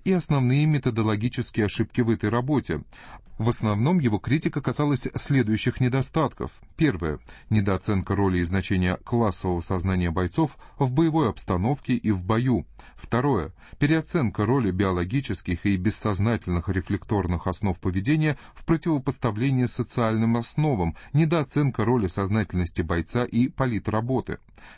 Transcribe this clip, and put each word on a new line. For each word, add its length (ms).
и 100
основные 520
методологические 1000
ошибки 360
в 80
этой 200
работе. 540
В 120
основном 500
его 200
критика 420
касалась 540
следующих 640
недостатков. 720
Первое. 440
Недооценка 640
роли 240
и 40
значения 600
классового 580
сознания 500
бойцов 460
в 140
боевой 380
обстановке 640
и 180
в 120
бою. 420
Второе. 560
Переоценка 640
роли 240
биологических 960
и 120
бессознательных 920
рефлекторных 800
основ 320
поведения 580
в 120
противопоставлении 1000
социальным 720
основам, 580
недооценка 760
роли 220
сознательности 760
бойца 420
и 220
политработы. 920